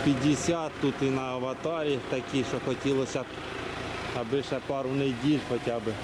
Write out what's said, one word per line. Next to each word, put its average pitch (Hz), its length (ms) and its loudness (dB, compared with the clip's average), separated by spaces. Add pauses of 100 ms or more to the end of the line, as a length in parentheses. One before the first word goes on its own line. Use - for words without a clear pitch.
п'ятдесят 147 680 4 (100)
тут 139 200 4
і 135 40 4
на 135 160 2
аватарі 131 760 0 (100)
такі, 131 400 0
що 127 160 -2
хотілося 131 560 0
б, 123 40 -6 (960)
аби 123 240 0
ще 131 240 -2
пару 135 220 -2
неділь 135 500 2 (100)
хоча 117 300 0
б 107 40 -8 (200)